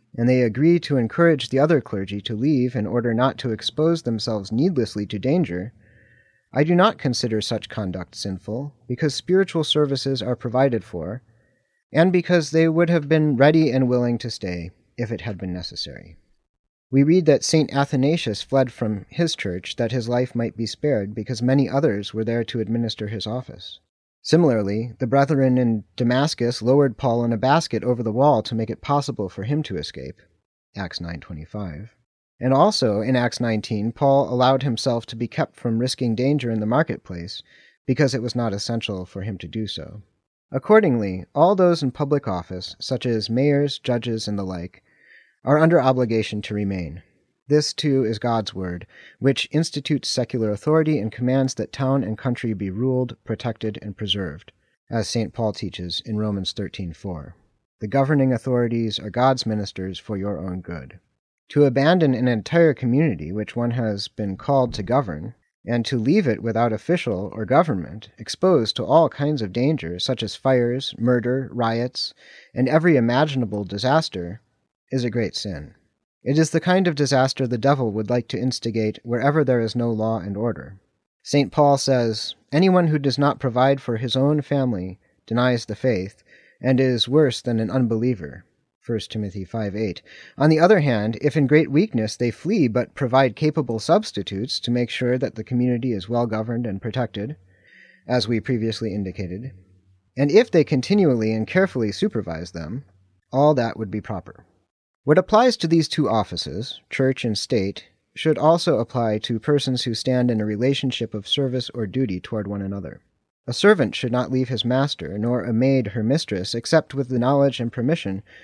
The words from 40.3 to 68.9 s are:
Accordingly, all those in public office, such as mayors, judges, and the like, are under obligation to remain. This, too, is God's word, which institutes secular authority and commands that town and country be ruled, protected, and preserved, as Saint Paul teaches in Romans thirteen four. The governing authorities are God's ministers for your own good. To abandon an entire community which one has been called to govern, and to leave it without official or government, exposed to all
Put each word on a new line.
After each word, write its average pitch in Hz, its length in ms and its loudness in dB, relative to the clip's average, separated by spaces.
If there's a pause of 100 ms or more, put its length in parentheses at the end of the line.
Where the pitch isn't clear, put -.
Accordingly, 127 840 2
all 175 220 4
those 175 260 4
in 135 100 -2
public 143 360 -2
office, 92 520 -6
such - 260 -6
as 110 240 -2
mayors, 143 500 2
judges, 120 480 -4
and 104 100 -4
the 98 60 -4
like, 90 400 -10 (640)
are 143 120 4
under 160 240 6
obligation 113 600 0
to - 120 -8
remain. 95 480 -4 (460)
This, 147 260 2
too, 135 300 0
is 107 160 -2
God's 117 340 -2
word, 87 320 -8 (340)
which 135 320 0
institutes 151 580 -2
secular 113 420 -2
authority 151 480 0
and 107 120 -4
commands 131 420 0
that - 180 -6
town 135 320 0
and 110 140 -4
country 120 360 -4
be 98 160 -6
ruled, 123 540 -2
protected, 110 580 -6
and 101 140 -10
preserved, 95 560 -6 (380)
as 110 180 -2
Saint 110 260 -4
Paul 110 200 -2
teaches 90 520 -8
in 110 120 -4
Romans 104 340 -2
thirteen 92 420 -8
four. 80 420 -12 (440)
The 107 80 -8
governing 135 460 2
authorities 117 640 -2
are 104 100 -10
God's 127 360 2
ministers 98 520 -6
for 104 200 -8
your 98 220 -6
own 92 220 -8
good. 85 380 -14 (500)
To 143 140 4
abandon 143 500 4
an 123 140 0
entire 143 460 4
community 113 580 0
which 104 240 -6
one 120 160 -2
has 110 380 -4
been 98 260 -6
called 127 380 0
to 107 100 -6
govern, 107 500 -2 (320)
and 117 200 0
to 135 120 -2
leave 147 300 2
it 113 140 0
without 113 320 0
official 104 600 -2
or 110 120 -6
government, 110 720 0
exposed 143 580 0
to 113 100 -6
all 151 240 4